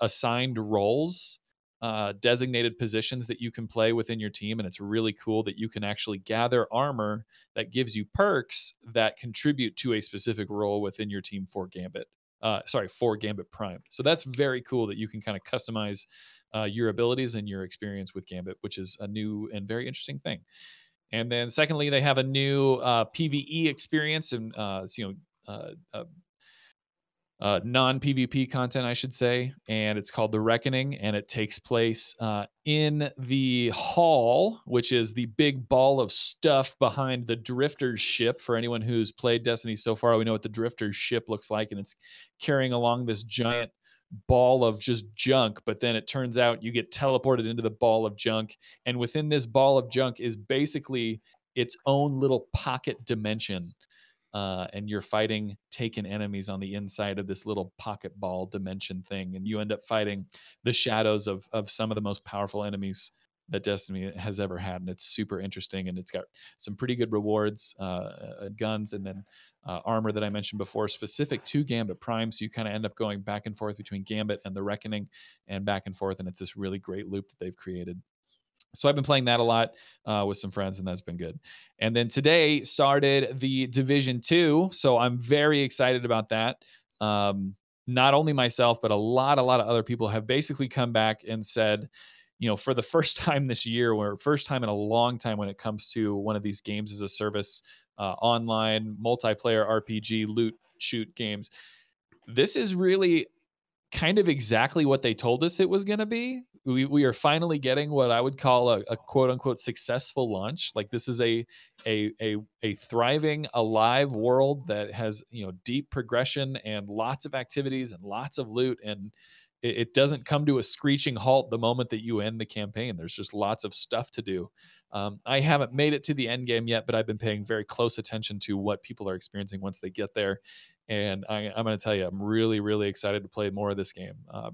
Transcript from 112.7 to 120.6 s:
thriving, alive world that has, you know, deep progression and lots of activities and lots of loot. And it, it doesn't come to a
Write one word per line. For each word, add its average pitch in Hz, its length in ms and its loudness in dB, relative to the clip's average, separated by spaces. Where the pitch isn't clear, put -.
thriving, 147 800 0
alive 117 580 4
world 131 540 2
that 104 260 -4
has, 107 380 -4
you 113 160 -10
know, 92 60 -8
deep 139 260 -2
progression 131 680 -2
and 104 280 -6
lots 110 380 -4
of 139 100 -8
activities 131 580 -4
and 87 120 -18
lots 113 320 -8
of 120 140 -6
loot. 123 340 0
And 104 260 -8
it, 110 160 -2
it 117 160 -2
doesn't 143 320 4
come 147 200 0
to 139 120 4
a 113 40 2